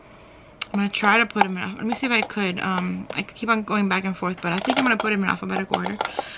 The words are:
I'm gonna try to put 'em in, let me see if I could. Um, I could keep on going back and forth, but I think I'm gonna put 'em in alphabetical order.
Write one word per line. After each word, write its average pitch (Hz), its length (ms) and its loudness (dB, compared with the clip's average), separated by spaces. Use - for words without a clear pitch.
I'm 202 60 0
gonna 202 100 2
try 208 300 4
to 233 80 4
put 208 180 4
'em 185 120 -4
in, 185 200 -6
let - 80 -6
me 226 100 0
see 269 120 -2
if 247 60 0
I 220 80 4
could. 190 400 -2
Um, 185 540 -2
I - 80 -2
could - 140 -12
keep 220 120 -6
on 220 160 2
going 208 240 2
back 185 160 0
and 190 120 -2
forth, 185 240 -4
but 175 120 -2
I 185 80 0
think 262 180 0
I'm 262 60 4
gonna 233 120 4
put 214 160 0
'em 196 120 2
in 180 40 0
alphabetical 185 500 0
order. 190 200 -4